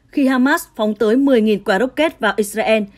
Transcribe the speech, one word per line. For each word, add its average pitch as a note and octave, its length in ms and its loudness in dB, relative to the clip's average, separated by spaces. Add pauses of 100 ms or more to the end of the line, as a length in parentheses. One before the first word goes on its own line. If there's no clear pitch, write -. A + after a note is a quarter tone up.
Khi C#4 200 0
Hamas C4+ 360 0 (120)
phóng G#3+ 200 -2
tới A3 220 0
mười C4+ 240 2
nghìn G#3 220 0
quả F#3+ 160 0
rocket D4 400 -2
vào G#3 160 -2
Israel A3 480 -2 (140)